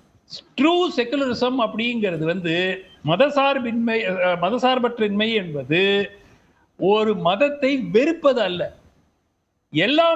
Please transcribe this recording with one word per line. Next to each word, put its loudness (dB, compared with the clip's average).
ட்ரூ 4
செக்குலரிசம் -2
அப்படிங்கிறது -4
வந்து -2
மதசார்பின்மை, 0
அஹ், 0
மதசார்பற்றின்மை 0
என்பது -2
ஒரு 2
மதத்தை 2
வெறுப்பது 2
அல்ல, -2
எல்லா 2